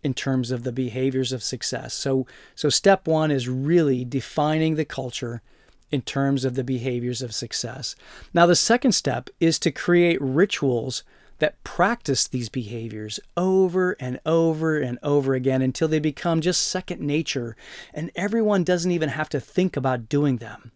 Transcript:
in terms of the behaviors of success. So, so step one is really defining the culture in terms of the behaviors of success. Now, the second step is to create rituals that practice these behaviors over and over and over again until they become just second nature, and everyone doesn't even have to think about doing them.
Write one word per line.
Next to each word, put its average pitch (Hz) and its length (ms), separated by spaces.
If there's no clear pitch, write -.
in 139 100
terms 131 360
of 123 140
the 127 80
behaviors 127 640
of 120 100
success. - 500
So, 131 320
so 151 140
step 190 400
one 156 200
is 127 200
really 135 560
defining 151 720
the 151 100
culture 120 560
in 139 100
terms 139 440
of 127 100
the 131 80
behaviors 123 580
of 117 140
success. - 640
Now, 170 120
the 170 100
second 233 380
step 127 360
is 165 180
to 170 100
create 175 520
rituals 131 840
that - 260
practice 180 600
these 123 220
behaviors 107 720
over 185 640
and 127 260
over 160 540
and 123 240
over 139 320
again 131 260
until 131 280
they 156 100
become 156 400
just 175 300
second 185 320
nature, 143 560
and 160 220
everyone 208 480
doesn't 180 280
even 156 180
have 151 180
to 139 140
think - 340
about 127 320
doing 143 300
them. 110 380